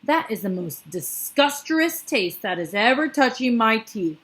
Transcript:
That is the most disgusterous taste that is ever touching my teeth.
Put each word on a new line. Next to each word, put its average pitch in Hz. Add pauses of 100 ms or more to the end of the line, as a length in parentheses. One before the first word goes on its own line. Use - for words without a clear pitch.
That 311
is 202
the 196
most 180
disgusterous 285
taste 185
that 185
is 170
ever 254
touching 254
my 220
teeth. 180